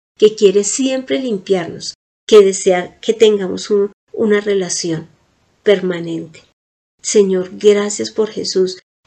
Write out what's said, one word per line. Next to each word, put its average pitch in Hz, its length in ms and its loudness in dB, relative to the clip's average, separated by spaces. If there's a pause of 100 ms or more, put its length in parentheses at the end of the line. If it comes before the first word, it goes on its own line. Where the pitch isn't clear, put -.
(180)
que 214 180 4
quiere 202 300 2
siempre 262 540 -4
limpiarnos, 190 720 -6 (340)
que 214 140 8
desea 190 580 0
que 226 140 -2
tengamos 202 560 0
un, 202 240 0 (180)
una 208 300 0
relación 180 680 -4 (560)
permanente. 170 800 -2 (580)
Señor, 185 520 0
gracias 208 580 0
por 214 180 -2
Jesús, 185 500 -4 (280)